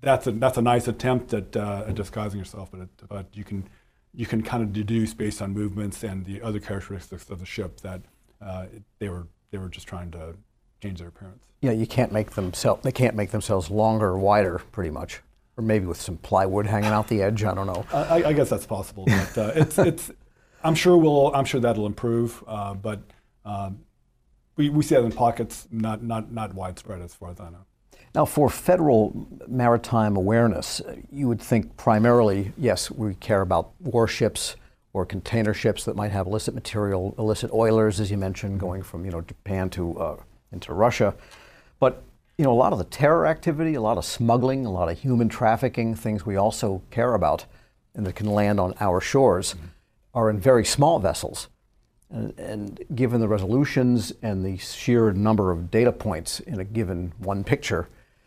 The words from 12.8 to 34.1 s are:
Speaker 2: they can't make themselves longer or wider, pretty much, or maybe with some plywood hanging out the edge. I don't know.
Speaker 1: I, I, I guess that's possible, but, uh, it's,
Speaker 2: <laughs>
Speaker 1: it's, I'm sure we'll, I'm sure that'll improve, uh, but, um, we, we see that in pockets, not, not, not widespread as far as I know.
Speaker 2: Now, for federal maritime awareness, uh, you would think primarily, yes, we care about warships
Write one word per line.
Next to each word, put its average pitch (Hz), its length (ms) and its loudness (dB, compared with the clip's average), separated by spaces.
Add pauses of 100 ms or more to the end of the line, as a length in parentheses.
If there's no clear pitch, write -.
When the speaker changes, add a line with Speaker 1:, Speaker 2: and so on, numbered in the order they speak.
Speaker 2:
they 131 100 -2
can't 117 220 2
make 104 160 -2
themselves 98 380 -2
longer 107 380 2
or 92 100 0
wider, 98 420 4 (120)
pretty 87 200 -4
much, 76 300 -10 (360)
or 117 60 -6
maybe 107 220 2
with 85 140 -6
some 82 180 -10
plywood 98 500 2
hanging 104 240 2
out 107 180 2
the 107 120 2
edge. 104 220 0
I 98 100 0
don't 98 140 -4
know. 92 260 -4
Speaker 1:
I, 143 100 0
I, 165 260 4
I 156 40 2
guess 139 160 2
that's 107 160 -4
possible, 98 400 -8
but, 95 320 2
uh, 107 180 0
it's, 156 240 2
Speaker 2:
<laughs> 180 120 4
Speaker 1:
it's, - 200 -8 (520)
I'm 160 120 2
sure 180 220 8
we'll, 147 380 6
I'm 139 100 2
sure 135 160 -2
that'll 110 240 2
improve, 117 640 -2
uh, 101 260 -8
but, 101 260 -8 (440)
um, 101 360 -8 (760)
we, 147 140 2
we 147 140 4
see 151 120 2
that 123 80 6
in 113 80 0
pockets, 117 600 -2
not, 110 320 -4
not, 113 280 -6
not 110 220 -8
widespread 92 480 -10
as 87 120 -16
far 87 180 -16
as 90 100 -16
I 85 80 -18
know. 87 160 -20 (500)
Speaker 2:
Now, 151 100 4
for 139 240 4
federal 147 800 2 (200)
maritime 117 680 2
awareness, 107 640 2
uh, - 140 -12 (160)
you 139 160 -2
would 113 140 0
think - 340 0
primarily, 107 840 4
yes, 110 320 0
we 107 260 -4
care 101 260 0
about 90 300 0 (100)
warships 117 720 0 (380)